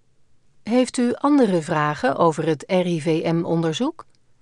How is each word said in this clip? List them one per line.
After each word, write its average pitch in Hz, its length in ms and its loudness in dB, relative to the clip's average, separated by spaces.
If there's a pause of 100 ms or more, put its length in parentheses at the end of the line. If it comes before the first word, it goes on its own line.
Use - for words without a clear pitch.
(640)
Heeft 240 340 0
u 240 180 0
andere 247 480 2
vragen 151 540 -2
over 156 300 2
het 156 200 -2
R 180 200 0
I 170 140 -2
V 165 320 0
M-onderzoek? 170 760 -2 (360)